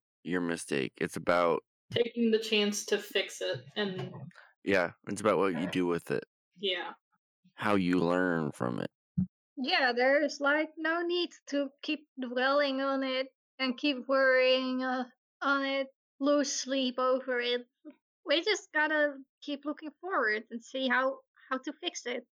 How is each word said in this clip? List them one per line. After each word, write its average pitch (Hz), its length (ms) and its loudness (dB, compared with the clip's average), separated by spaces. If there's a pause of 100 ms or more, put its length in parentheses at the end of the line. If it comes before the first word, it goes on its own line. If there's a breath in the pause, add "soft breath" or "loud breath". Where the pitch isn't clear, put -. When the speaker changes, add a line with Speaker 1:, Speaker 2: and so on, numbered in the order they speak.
(220)
Speaker 1:
your 87 180 -2
mistake. 82 560 -2
It's - 200 -4
about 85 440 2 (320)
Speaker 2:
taking 233 380 0
the 214 80 4
chance 208 480 -2
to 208 120 0
fix - 440 -6
it 185 160 -4 (180)
and 185 340 -4 (540 loud breath)
Speaker 1:
Yeah, 90 260 2 (180)
it's 101 120 -6
about 104 180 4
what 90 220 2
you 90 60 -2
do 90 200 0
with 85 240 -2
it. 64 140 -2 (340)
Speaker 2:
Yeah. 180 340 -6 (600)
Speaker 1:
How 107 200 0
you 90 260 4
learn 85 520 2
from 58 280 -4
it. 50 100 -6 (680)
Speaker 3:
Yeah, 277 380 0
there's, 277 460 2
like, 302 360 2
no 320 260 -2
need 349 280 0 (180)
to 285 200 0 (140)
keep - 240 -6 (140)
dwelling 269 600 0
on 269 240 0
it 262 240 -2 (300)
and 254 200 -2
keep 262 300 -2
worrying, 262 760 4
uh, 254 220 -2 (380)
on 277 220 2
it, 269 220 -2 (340)
lose 285 300 4
sleep 254 480 -2
over 254 420 0
it. 240 260 -2 (600)
We 330 160 2
just 392 300 -2
gotta 302 400 2 (300)
keep 285 220 -8
looking 294 260 -8 (100)
forward 240 500 0
and 226 140 -10
see 262 240 -2
how, 254 300 2 (320)
how 262 80 -2
to 269 140 -10 (100)
fix 349 240 -8
it. 247 260 -8